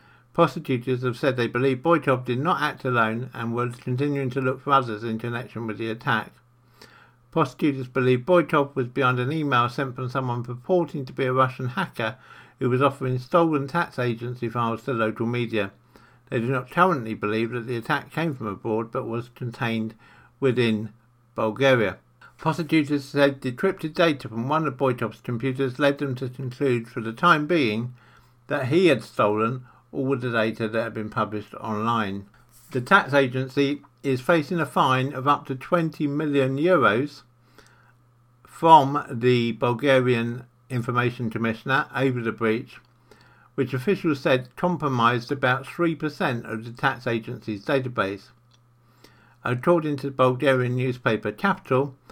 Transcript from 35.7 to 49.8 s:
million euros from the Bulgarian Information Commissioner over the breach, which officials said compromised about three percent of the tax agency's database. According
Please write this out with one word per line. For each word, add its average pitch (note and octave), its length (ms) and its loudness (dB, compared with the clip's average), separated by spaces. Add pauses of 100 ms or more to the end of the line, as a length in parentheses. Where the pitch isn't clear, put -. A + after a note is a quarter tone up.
million C#3+ 500 0
euros C#3+ 680 2 (1200)
from D3 640 6
the A#2+ 420 4
Bulgarian B2 920 2 (260)
Information A#2+ 580 -2
Commissioner A#2 680 -2
over B2 280 0
the A2+ 100 -2
breach, A2+ 460 -2 (760)
which C3+ 200 -2
officials D#3 440 0
said C3 380 0
compromised B2 760 0
about B2+ 360 0
three E3+ 280 -2
percent C#3+ 520 -4
of A2+ 180 -8
the A#2 80 -14
tax B2 340 -2
agency's A#2 580 -6
database. B2 640 -4 (1160)
According D3 540 2